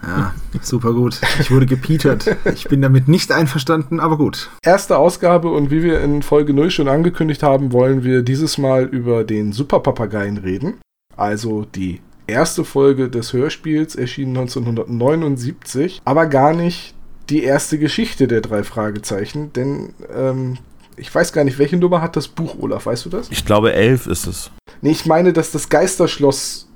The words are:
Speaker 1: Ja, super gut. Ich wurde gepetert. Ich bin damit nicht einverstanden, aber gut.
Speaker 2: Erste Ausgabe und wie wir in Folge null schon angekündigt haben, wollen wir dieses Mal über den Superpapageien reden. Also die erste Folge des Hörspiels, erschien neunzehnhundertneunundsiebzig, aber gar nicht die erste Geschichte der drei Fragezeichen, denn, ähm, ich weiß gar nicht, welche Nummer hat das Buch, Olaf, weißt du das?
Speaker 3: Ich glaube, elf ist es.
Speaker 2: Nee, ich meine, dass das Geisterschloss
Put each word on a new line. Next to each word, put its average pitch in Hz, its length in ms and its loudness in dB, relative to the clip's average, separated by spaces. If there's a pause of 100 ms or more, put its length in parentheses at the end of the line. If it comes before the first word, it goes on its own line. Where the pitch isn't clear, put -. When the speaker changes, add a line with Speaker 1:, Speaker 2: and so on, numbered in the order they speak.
Speaker 1:
Ja, 92 280 -2 (260)
super 123 320 -2
gut. 120 260 0 (220)
Ich - 100 -4
wurde 131 140 6
gepetert. 131 720 2 (160)
Ich - 120 -6
bin 139 180 2
damit 131 260 6
nicht 165 240 4
einverstanden, 156 680 0
aber 156 180 2
gut. - 320 -2 (120)
Speaker 2:
Erste 185 360 4
Ausgabe 170 520 2
und 147 200 0
wie 156 120 2
wir 160 200 2
in 147 180 0
Folge 147 320 2
null 151 180 4
schon 147 180 0
angekündigt 160 540 0
haben, 139 300 2
wollen 127 320 2
wir 127 160 2
dieses 135 380 0
Mal 131 260 2
über 120 400 -2
den 107 280 -2
Superpapageien 107 840 -2
reden. 101 380 -4 (420)
Also 107 480 -4 (100)
die 92 280 -6 (240)
erste 151 380 0
Folge 139 440 2
des 120 240 -6
Hörspiels, 151 640 -2
erschien 131 380 -6
neunzehnhundertneunundsiebzig, 127 1700 -2
aber 156 220 2
gar 143 260 4
nicht 170 420 -2 (360)
die 147 120 0
erste 139 360 0
Geschichte 147 500 0
der 113 140 0
drei 107 200 -4
Fragezeichen, 107 920 -6
denn, 139 400 -6 (200)
ähm, 131 440 -4 (400)
ich - 140 -16
weiß 175 200 0
gar 151 120 2
nicht, 135 140 0
welche 147 200 2
Nummer 175 240 2
hat 165 120 -6
das 151 140 -2
Buch, - 320 -8
Olaf, 104 240 -4
weißt 120 220 -4
du - 20 -10
das? - 220 -8
Speaker 3:
Ich - 160 -6
glaube, 107 260 4
elf 120 340 4
ist 90 200 -4
es. - 240 -10 (320)
Speaker 2:
Nee, 143 80 2
ich 156 160 0
meine, 170 260 4
dass 165 180 0
das - 200 -6
Geisterschloss 147 1040 0